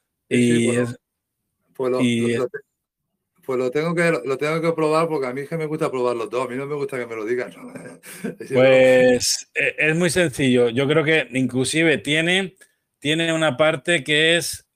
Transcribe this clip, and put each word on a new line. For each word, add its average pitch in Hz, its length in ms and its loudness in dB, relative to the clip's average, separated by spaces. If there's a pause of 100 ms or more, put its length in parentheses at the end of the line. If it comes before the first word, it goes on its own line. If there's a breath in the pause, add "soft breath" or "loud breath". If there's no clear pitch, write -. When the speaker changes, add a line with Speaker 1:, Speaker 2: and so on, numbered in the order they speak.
(300)
Speaker 1:
Sí, 123 80 2
sí, 120 260 4
Speaker 2:
Y 117 40 2
Speaker 1:
pues 120 100 0
lo, 123 60 0
Speaker 2:
es, 120 160 -6 (760)
Speaker 1:
pues 127 160 -4
lo, 127 100 0
Speaker 2:
y 120 200 2
Speaker 1:
lo, 117 80 0
Speaker 2:
es 117 80 0
Speaker 1:
lo 127 100 -2
te-, - 120 -14 (840)
pues 127 140 -4
lo 127 100 -2
tengo 156 240 -2
que, 170 200 2 (100)
lo 135 140 -2
tengo 151 240 -2
que 165 100 2
probar 160 380 0
porque 143 180 -2
a 123 60 -6
mí 139 80 -8
es 135 80 -12
que 165 80 -6
me 156 80 -6
gusta 151 260 -4
probarlo 120 380 -2
todo. 120 140 -4
A 127 40 -4
mí 120 80 -8
no 139 120 -6
me 147 80 -8
gusta 139 220 -6
que 120 80 -6
me 117 120 -10
lo 107 80 -6
digan. 120 260 -4
<laughs> - 720 -18
Es - 140 -8
decir, 131 180 -6
no. 127 80 6
Speaker 2:
Pues, 127 920 4
e-, 143 240 -2
es 156 200 0
muy 175 120 0
sencillo. 135 600 2
Yo 131 180 0
creo 151 160 2
que 156 300 0
inclusive 131 640 0
tiene, 170 580 -2 (440 soft breath)
tiene 165 340 -2
una 156 240 0
parte 156 480 0
que 160 320 2
es, - 380 -8